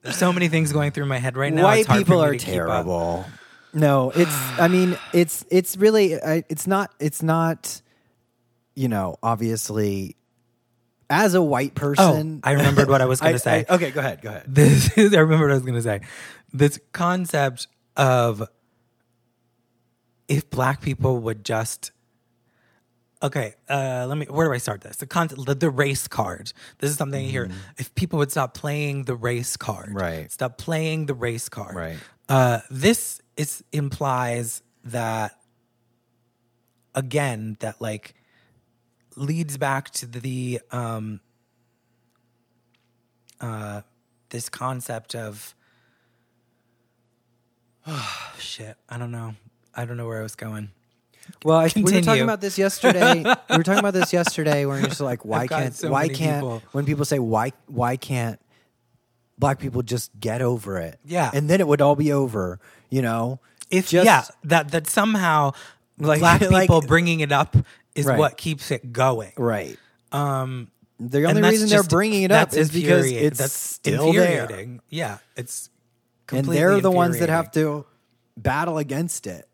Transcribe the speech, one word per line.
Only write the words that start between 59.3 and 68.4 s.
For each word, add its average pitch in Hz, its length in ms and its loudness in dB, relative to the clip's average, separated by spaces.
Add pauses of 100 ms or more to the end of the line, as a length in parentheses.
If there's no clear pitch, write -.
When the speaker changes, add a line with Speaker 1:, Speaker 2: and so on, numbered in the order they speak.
Speaker 2:
black 139 220 0
people 127 240 -4
just 120 360 -6
get 113 220 -4
over 107 360 -4
it?'" 82 280 -10
Speaker 1:
Yeah. 156 280 -2
Speaker 2:
And 147 160 0
then 190 120 4
it 165 60 2
would 147 140 4
all 143 140 6
be 147 160 2
over, 110 480 -2 (300)
you 131 140 0
know? 117 360 -2 (300)
Speaker 1:
If, 185 200 0
Speaker 2:
Just 180 160 6
Speaker 1:
yeah, 170 180 6 (220)
that, 151 260 2
that 160 160 -2
somehow 180 640 2 (480)
Speaker 2:
Like, 151 200 2
Speaker 1:
black 170 220 6
Speaker 2:
<laughs> 190 100 2
like 185 120 6
Speaker 1:
people 175 180 6
bringing 160 380 2
it 143 120 -2
up 143 240 2 (380)
is 143 140 -2
Speaker 2:
Right. 123 100 2
Speaker 1:
what 147 200 2
keeps 156 340 -8